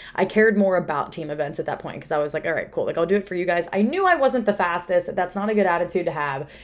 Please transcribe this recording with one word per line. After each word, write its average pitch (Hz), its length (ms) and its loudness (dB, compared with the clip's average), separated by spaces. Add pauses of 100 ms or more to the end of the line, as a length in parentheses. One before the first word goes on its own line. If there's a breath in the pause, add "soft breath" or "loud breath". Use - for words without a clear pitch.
(140 loud breath)
I 190 120 0
cared 220 300 4
more 190 220 4
about 151 340 -2
team 156 200 -8
events 151 280 -4
at 151 60 -4
that - 140 -4
point 160 200 -10
'cause - 120 -8
I 151 80 2
was 147 160 -2
like, 156 100 -4
"All 165 80 -2
right, 127 180 -4
cool. 143 140 -2
Like, 143 140 -2
I'll 170 80 2
do 190 80 2
it 202 120 -2
for - 60 -8
you 180 120 -2
guys." 170 280 0
I 196 80 2
knew 339 240 2
I 359 80 6
wasn't 254 320 2
the 208 80 4
fastest. 175 640 0
That's 180 200 -2
not 202 140 -2
a 220 60 2
good 202 100 4
attitude 175 400 0
to 170 60 -2
have. 143 360 -4 (160 loud breath)